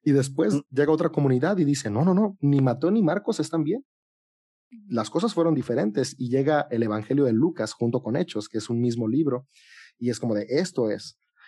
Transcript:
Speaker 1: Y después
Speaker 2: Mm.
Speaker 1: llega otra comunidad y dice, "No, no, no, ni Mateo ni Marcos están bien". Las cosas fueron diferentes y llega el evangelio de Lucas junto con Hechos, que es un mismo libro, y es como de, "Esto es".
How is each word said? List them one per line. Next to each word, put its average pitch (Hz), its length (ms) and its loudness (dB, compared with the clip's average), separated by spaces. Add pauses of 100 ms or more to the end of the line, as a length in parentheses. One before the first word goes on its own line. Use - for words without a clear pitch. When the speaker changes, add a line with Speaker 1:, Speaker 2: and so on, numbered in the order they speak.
Speaker 1:
Y 147 100 2
después 139 420 2
Speaker 2:
Mm. 147 60 0 (100)
Speaker 1:
llega 143 220 2
otra 156 180 2
comunidad 143 480 2
y 160 80 2
dice, 135 240 0
"No, 127 160 2
no, 185 80 4
no, 196 260 0
ni 143 220 4
Mateo 135 280 2
ni 220 120 2
Marcos 190 360 0
están 160 260 -2
bien". 208 200 -2 (1040)
Las 113 220 -4
cosas 202 240 -2
fueron 165 200 2
diferentes 135 640 -2
y 120 120 -6
llega 139 400 2
el 117 140 -2
evangelio 110 400 0
de 120 80 2
Lucas 110 420 0
junto 120 280 -2
con 110 140 -4
Hechos, - 320 -6
que 113 100 -8
es 107 120 -6
un 117 100 -2
mismo 117 280 -2
libro, 131 380 -2 (520)
y 120 120 -4
es 113 100 -6
como 113 140 -2
de, 104 140 -4
"Esto 131 420 -2
es". - 280 -10 (280)